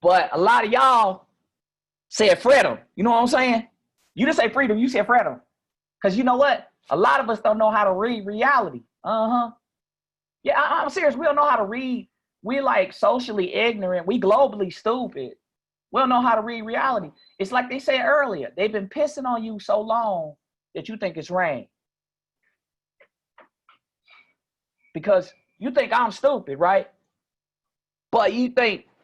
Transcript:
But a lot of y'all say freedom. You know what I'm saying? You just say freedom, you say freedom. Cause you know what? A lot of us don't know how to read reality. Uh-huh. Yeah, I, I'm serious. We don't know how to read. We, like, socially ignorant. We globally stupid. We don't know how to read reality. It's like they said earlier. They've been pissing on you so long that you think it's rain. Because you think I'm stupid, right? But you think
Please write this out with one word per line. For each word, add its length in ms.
But 320
a 60
lot 260
of 80
y'all 540
say 260
freedom. 440
You 100
know 60
what 100
I'm 60
saying? 420
You 120
just 120
say 100
freedom, 300
you 100
say 160
freedom. 360
Cause 140
you 80
know 120
what? 340
A 60
lot 240
of 80
us 120
don't 180
know 120
how 140
to 80
read 340
reality. 560
Uh-huh. 460
Yeah, 180
I, 220
I'm 80
serious. 260
We 100
don't 100
know 120
how 80
to 80
read. 440
We, 180
like, 320
socially 600
ignorant. 520
We 140
globally 520
stupid. 600
We 100
don't 80
know 140
how 120
to 80
read 200
reality. 480
It's 140
like 160
they 100
said 260
earlier. 520
They've 160
been 160
pissing 360
on 180
you 160
so 220
long 540
that 140
you 80
think 200
it's 140
rain. 360
Because 380
you 120
think 220
I'm 200
stupid, 460
right? 300
But 220
you 180
think 360